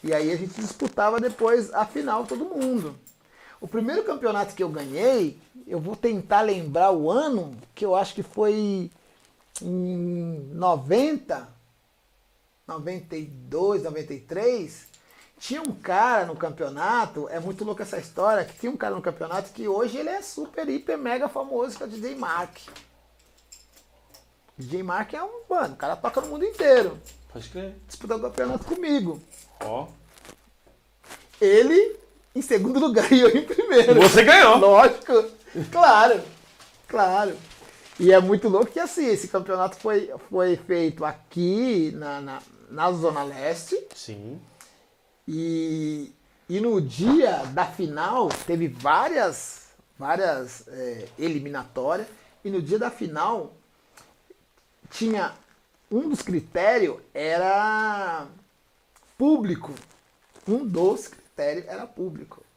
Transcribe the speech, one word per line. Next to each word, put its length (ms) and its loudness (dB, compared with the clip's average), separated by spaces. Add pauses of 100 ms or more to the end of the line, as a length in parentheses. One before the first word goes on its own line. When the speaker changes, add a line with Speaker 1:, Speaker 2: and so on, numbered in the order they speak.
Speaker 1:
E 100 -4
aí 160 0
a 60 -2
gente 240 -8
disputava 580 -2
depois 560 0
a 120 0
final, 400 -6
todo 180 -8
mundo. 520 -4 (640)
O 80 -14
primeiro 380 -4
campeonato 500 -4
que 80 -6
eu 60 -4
ganhei, 720 -2 (260)
eu 140 -6
vou 160 -8
tentar 460 0
lembrar 500 2
o 180 0
ano, 460 -2 (180)
que 100 -6
eu 120 2
acho 180 -2
que 80 -8
foi 680 -2 (720)
em 920 -6
noventa, 960 -2 (1200)
noventa 480 -10
e 60 -8
dois, 600 -2
noventa 300 -10
e 80 -12
três. 680 -4 (520)
Tinha 240 -10
um 100 -4
cara 540 0
no 100 -12
campeonato, 920 -4
é 120 -8
muito 240 -8
louca 180 -8
essa 160 -10
história, 460 -2
que 140 -18
tinha 140 -8
um 40 -10
cara 180 -6
no 80 -10
campeonato 500 -8
que 160 -12
hoje 300 -4
ele 100 -8
é 140 -8
super, 460 -10
hiper, 280 -6
mega 320 -6
famoso, 480 -6
que 60 -12
é 40 -10
o 20 -14
D 120 -14
J 140 -10
Mark. 420 -8 (2000)
D 80 -16
J 160 -8
Mark 320 -6
é 80 -10
um, 260 -12
mano, 260 -2
o 20 -20
cara 200 -6
toca 240 -4
no 80 -14
mundo 160 -6
inteiro. 540 4 (340)
Speaker 2:
Pode 180 -16
crer. 240 -14 (120)
Speaker 1:
Disputou 300 -8
o 40 -8
campeonato 440 -4
comigo. 560 -2 (400)
Speaker 2:
Ó. 280 -8 (1500)
Speaker 1:
Ele 560 6 (380)
em 80 -4
segundo 380 0
lugar 300 2
<laughs> 20 10
e 80 8
eu 160 8
em 80 2
primeiro. 560 6
Speaker 2:
Você 240 10
ganhou. 340 10
Speaker 1:
Lógico. 540 8 (580)
Claro. 520 8 (640)
Claro. 480 0 (600)
E 140 8
é 80 12
muito 280 2
louco 220 4
que, 100 -6
assim, 260 -4
esse 220 -2
campeonato 480 -4
foi, 340 -2 (200)
foi 260 0
feito 480 -4
aqui 880 -2
na, 260 -10
na, 220 -14 (280)
na 220 -2
Zona 300 -2
Leste. 720 -6
Speaker 2:
Sim. 460 -16 (880)
Speaker 1:
E, 840 -6 (360)
e 120 -4
no 200 0
dia 580 2 (140)
da 140 -2
final, 600 -2 (180)
teve 220 -2
várias, 1000 -2 (300)
várias, 720 -2
é, 380 -12 (120)
eliminatórias. 880 -6 (380)
E 60 -6
no 120 -2
dia 160 -2
da 120 -2
final, 600 -6 (1400)
tinha 420 -4 (580)
um 180 -2
dos 120 -4
critérios 800 0 (160)
era 1120 -2 (880)
público. 560 0 (760)
Um 200 -2
dos 420 0
critérios 580 -8
era 200 -14
público. 580 -12 (120)